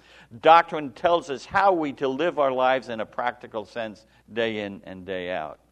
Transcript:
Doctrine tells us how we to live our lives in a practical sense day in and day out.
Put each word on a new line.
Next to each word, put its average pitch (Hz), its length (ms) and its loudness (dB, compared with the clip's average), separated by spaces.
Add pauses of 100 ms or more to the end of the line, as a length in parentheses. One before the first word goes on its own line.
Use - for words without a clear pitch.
(420)
Doctrine 156 520 6
tells 170 360 0
us 127 160 -10
how 196 280 4
we 156 200 -2
to 139 140 -2
live 143 320 -2
our 135 120 2
lives 127 380 0
in 110 120 -6
a 104 40 -6
practical 120 600 -8
sense 110 380 -12 (300)
day 110 280 -2
in 101 220 -10
and 92 220 -16
day 90 260 -6
out. 78 280 -8 (120)